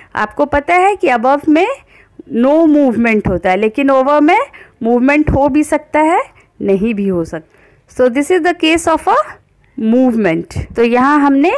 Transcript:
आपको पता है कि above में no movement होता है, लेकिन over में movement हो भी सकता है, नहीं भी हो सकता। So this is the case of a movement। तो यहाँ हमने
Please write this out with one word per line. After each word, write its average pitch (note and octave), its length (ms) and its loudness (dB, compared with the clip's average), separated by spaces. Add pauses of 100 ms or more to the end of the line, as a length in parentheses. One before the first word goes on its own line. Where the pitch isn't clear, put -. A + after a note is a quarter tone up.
(160)
आपको - 280 -4
पता C#4+ 300 -2
है F#4+ 220 2
कि F4+ 120 -2
above C4 400 0
में D#4+ 180 2 (640)
no B3+ 220 2 (120)
movement A#3 600 2
होता F#3 220 -2
है, F#3 60 2
लेकिन A3 340 -2
over C4+ 300 2
में E4+ 200 4 (420)
movement C4 480 0
हो C#4 180 2
भी D4 160 0
सकता D4 360 -4
है, E4+ 220 0 (400)
नहीं G3+ 320 -2
भी G3+ 140 -4
हो F3 160 -2
सकता। - 680 -18
So B3 160 0
this C#4+ 200 -2
is F4 160 0
the F4 80 0 (100)
case D#4+ 320 0
of D#4+ 120 -6
a G#4+ 80 2 (640)
movement। A3 800 0 (180)
तो A#3 60 0
यहाँ B3+ 380 2
हमने C#4+ 380 2